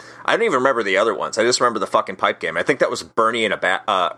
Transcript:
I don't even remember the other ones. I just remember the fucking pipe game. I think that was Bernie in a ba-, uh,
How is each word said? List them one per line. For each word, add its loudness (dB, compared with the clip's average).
I 2
don't -2
even 2
remember 2
the 2
other 2
ones. -4
I 2
just 2
remember 0
the -2
fucking -2
pipe -2
game. -4
I 0
think -2
that 2
was -6
Bernie 0
in -2
a 0
ba-, -2
uh, 0